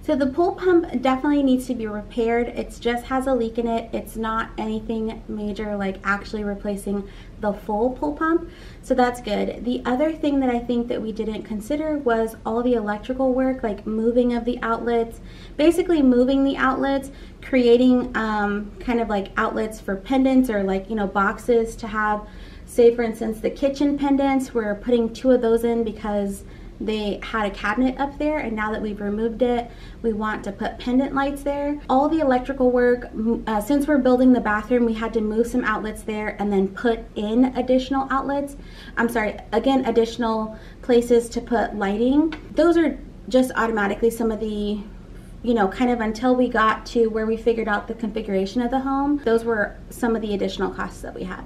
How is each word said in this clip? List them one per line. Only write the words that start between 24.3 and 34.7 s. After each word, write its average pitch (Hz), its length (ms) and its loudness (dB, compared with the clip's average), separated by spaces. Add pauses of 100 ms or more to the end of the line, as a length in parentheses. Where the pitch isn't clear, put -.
we're 208 220 0
putting 226 380 0
two 262 180 2
of 247 100 6
those 226 240 2
in 233 180 2
because 208 640 -4 (340)
they 208 440 -2
had 214 280 -2
a - 40 -12
cabinet 254 440 0
up 285 200 -4
there, 302 180 0
and 226 180 -4
now 214 160 -2
that 220 80 -4
we've 208 220 -6
removed 220 400 -2
it, 240 260 2 (360)
we 226 100 0
want 214 300 -4
to 202 80 -6
put - 260 -6
pendant 262 380 0
lights 277 260 -2
there. 285 380 -2 (100)
All 269 180 4
the 320 120 2
electrical 254 500 2
work, 247 360 4
m-, 220 420 -2
uh, 214 140 0
since 285 260 2
we're 302 100 4
building 254 340 6
the 233 100 6
bathroom, 214 440 2